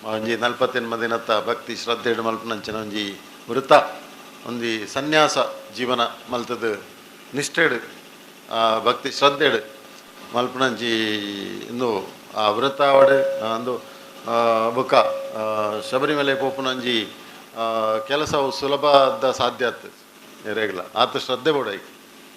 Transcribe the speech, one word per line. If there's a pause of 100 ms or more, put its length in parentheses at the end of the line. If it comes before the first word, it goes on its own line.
ಒಂಜಿ
ನಲ್ಪತ್ತೆನ್ಮ
ದಿನತ್ತ
ಭಕ್ತಿ
ಶ್ರದ್ಧೆಡು
ಮಲ್ಪನಂಚಿನ
ಒಂಜಿ (300)
ವೃತ್ತ, (720)
ಒಂಜಿ
ಸನ್ಯಾಸ (380)
ಜೀವನ
ಮಲ್ತದು (520)
ನಿಷ್ಠೆಡು, (800)
ಆ,
ಭಕ್ತಿ
ಶ್ರದ್ಧೆಡು (720)
ಮಲ್ಪನಂಚಿ (400)
ಇಂದು (240)
ಆ
ವೃತ್ತ
ಅವಡು,
ಆ,
ಅಂದು,
ಆ,
ಬುಕ್ಕ,
ಆ, (100)
ಶಬರಿಮಲೆ
ಪೋಪುನಂಜಿ, (480)
ಆ,
ಕೆಲಸವು
ಸುಲಭದ
ಸಾಧ್ಯ
ಆತು (480)
ರೇಗ್ಲ (140)
ಆತ
ಶ್ರದ್ಧೆ
ಬೋಡಾಯ್ತು (400)